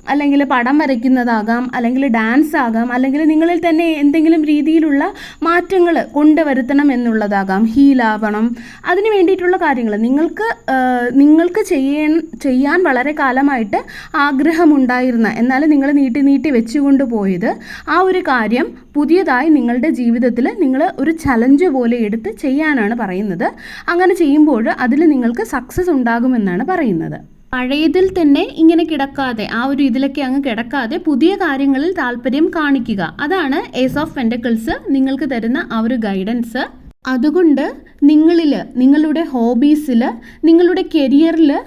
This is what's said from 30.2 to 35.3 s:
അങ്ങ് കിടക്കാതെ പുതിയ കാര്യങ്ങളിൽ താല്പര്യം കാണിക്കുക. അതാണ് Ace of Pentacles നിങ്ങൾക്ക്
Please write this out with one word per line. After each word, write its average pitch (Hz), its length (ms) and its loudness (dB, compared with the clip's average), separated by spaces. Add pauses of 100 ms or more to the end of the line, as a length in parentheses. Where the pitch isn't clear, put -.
അങ്ങ് 262 240 -2
കിടക്കാതെ 233 500 -6
പുതിയ 330 380 0
കാര്യങ്ങളിൽ 277 580 -2
താല്പര്യം 269 640 -2
കാണിക്കുക. 226 640 -2
അതാണ് 302 640 -4
Ace 262 180 -2
of 311 140 -6
Pentacles 233 560 -4 (180)
നിങ്ങൾക്ക് 269 400 -2